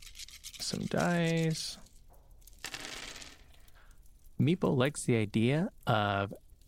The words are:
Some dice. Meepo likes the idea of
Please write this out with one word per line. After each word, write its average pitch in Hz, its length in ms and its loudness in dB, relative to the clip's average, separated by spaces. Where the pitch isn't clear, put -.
Some - 280 -4
dice. 165 920 0
Meepo 165 360 4
likes 135 280 2
the 120 120 4
idea 117 520 2
of 101 480 2